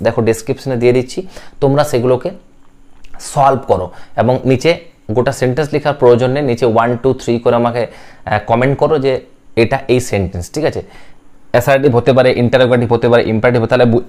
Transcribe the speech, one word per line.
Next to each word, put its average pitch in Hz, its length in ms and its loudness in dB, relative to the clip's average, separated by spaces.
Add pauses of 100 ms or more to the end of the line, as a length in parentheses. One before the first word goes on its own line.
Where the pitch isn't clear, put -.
দেখো, 113 200 -2
ডেসক্রিপশনে 123 540 -4
দিয়ে 123 160 2
দিচ্ছি, 127 340 -4 (340)
তোমরা 143 240 2
সেগুলোকে 127 460 0 (880)
সলভ 135 460 0
করো 90 240 -2 (260)
এবং 120 280 0
নিচে 131 360 0 (300)
গোটা 123 220 0
সেন্টেন্স 127 400 -2
লেখার 143 220 -2
প্রয়োজন 123 360 4
নেই, 143 120 -2
নিচে 123 240 -2
ওয়ান, 117 300 0
টু, 131 180 0
থ্রি 120 240 -4
করে 120 180 0
আমাকে, 117 300 -2 (400)
আহ, 104 200 -2
কমেন্ট 127 320 0
করো 147 200 0
যে 131 220 -2 (360)
এটা 120 220 0 (100)
এই 123 120 2
সেন্টেন্স, 92 520 -4
ঠিক 156 120 -4
আছে? 107 180 -4 (680)
অ্যাসার্টিভ 135 460 2
হতে 131 160 2
পারে, 127 200 4
ইন্টারোগেটিভ 120 600 2
হতে 120 160 2
পারে, 117 160 4
ইম্পারেটিভ 113 380 0
হতে 123 140 0
পারে, 123 80 4
তাহলে 117 120 4
বু-, 117 120 -2